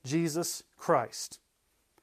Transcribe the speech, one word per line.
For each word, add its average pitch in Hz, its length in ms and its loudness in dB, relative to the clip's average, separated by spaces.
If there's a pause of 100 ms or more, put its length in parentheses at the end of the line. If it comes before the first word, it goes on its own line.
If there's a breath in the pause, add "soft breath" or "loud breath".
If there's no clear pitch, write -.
Jesus 156 600 0 (120)
Christ." - 640 0 (640 soft breath)